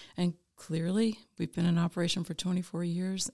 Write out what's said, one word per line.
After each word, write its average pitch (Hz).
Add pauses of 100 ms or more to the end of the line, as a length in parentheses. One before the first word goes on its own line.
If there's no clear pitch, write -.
(160)
And 175 (220)
clearly, 190 (180)
we've -
been 170
in 170
operation 170
for -
twenty-four 180
years 185